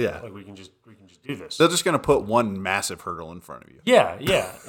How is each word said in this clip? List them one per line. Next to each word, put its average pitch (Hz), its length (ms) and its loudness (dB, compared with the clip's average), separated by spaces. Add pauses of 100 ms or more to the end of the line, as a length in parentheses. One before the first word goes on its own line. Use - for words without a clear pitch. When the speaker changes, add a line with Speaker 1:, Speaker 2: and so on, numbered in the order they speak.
Speaker 1:
Yeah. 85 200 -4
Speaker 2:
Like, 82 120 -14
we 101 100 -18
can 98 120 -20
just, 95 160 -20 (140)
we 110 100 -20
can 98 120 -20
just - 160 -20
do 143 120 -10
this. 87 220 -14
Speaker 1:
They're 160 120 6
just 170 160 -2
gonna 160 140 2
put 139 240 2
one 107 380 2
massive 95 400 -2
hurdle 82 300 -10
in 87 100 -16
front - 220 -18
of - 80 -20
you. - 140 -20
Speaker 2:
Yeah, 135 340 4
yeah. 127 340 0 (140)